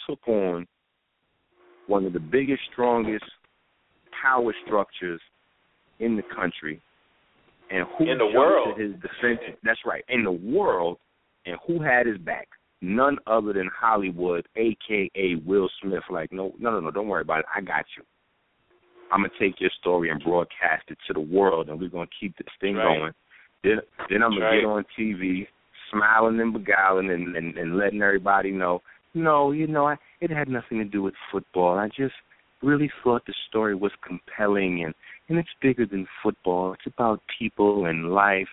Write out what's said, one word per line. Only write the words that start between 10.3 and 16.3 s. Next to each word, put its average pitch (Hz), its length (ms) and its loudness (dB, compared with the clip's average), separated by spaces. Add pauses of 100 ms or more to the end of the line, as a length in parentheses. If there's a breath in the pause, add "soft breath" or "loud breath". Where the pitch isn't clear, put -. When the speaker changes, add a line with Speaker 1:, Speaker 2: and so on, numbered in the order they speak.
Speaker 1:
world. 98 680 0 (480)
And 87 120 -8 (100)
who 170 140 -2
had 123 240 4
his 107 140 -2
back? - 280 -8 (380)
None 131 400 2
other 110 280 2
than 92 220 -2
Hollywood, 90 800 0
A 113 220 0 (100)
K 101 280 -2
A 92 200 0 (100)
Will 95 240 2 (120)
Smith. 92 280 -4
Like, 82 220 -6